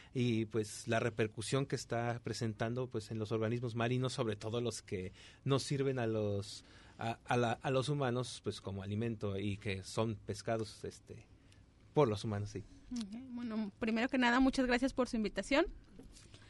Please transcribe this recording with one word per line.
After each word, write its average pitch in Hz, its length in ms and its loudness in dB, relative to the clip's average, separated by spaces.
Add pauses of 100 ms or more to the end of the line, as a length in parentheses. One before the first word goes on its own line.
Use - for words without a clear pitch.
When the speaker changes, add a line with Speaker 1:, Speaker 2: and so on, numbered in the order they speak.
(140)
Speaker 1:
y, 117 320 4
pues, 110 420 -2
la 113 120 2
repercusión 117 680 0
que 139 100 -2
está 120 480 -2
presentando, 117 640 -2
pues, 113 240 -6
en 110 80 -2
los 107 120 -2
organismos 113 440 0
marinos, 123 380 2
sobre 110 220 0
todo 110 260 -4
los 117 200 -2
que 92 300 -6 (320)
nos 135 200 2
sirven 135 360 0
a 117 80 2
los, 104 580 -2 (320)
a, 113 280 -4
a 127 120 2
la, 120 160 4
a - 160 -2
los 131 200 2
humanos, 127 540 -2
pues, - 180 -4
como 98 200 -6
alimento 104 560 -2
y 101 200 0
que 95 260 -4
son 113 320 -2
pescados, 107 680 -4
este, - 420 -12 (680)
por 147 140 6
los 104 160 0
humanos, 104 280 -4
sí? 120 120 -8 (280)
Speaker 2:
Ok, 220 240 -8 (140)
bueno, 220 500 -4
primero 226 280 2
que 269 120 2
nada, 240 200 6
muchas 262 280 6
gracias 247 260 2
por 247 160 0
su - 60 -4
invitación. 226 500 2 (840)